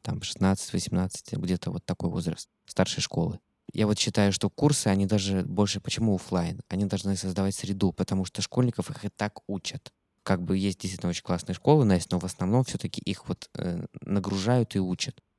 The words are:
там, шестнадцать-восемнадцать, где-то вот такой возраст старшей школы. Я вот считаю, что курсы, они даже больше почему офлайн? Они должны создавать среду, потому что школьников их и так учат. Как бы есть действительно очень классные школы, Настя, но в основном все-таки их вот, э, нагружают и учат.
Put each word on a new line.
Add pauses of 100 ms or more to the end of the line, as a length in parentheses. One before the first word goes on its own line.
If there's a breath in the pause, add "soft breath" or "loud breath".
там,
шестнадцать-восемнадцать,
где-то
вот
такой
возраст (180)
старшей
школы. (340)
Я
вот
считаю,
что
курсы,
они
даже
больше
почему
офлайн?
Они
должны
создавать
среду,
потому
что
школьников
их
и
так
учат. (320)
Как
бы
есть
действительно
очень
классные
школы,
Настя,
но
в
основном
все-таки
их
вот,
э, (160)
нагружают
и
учат. (200)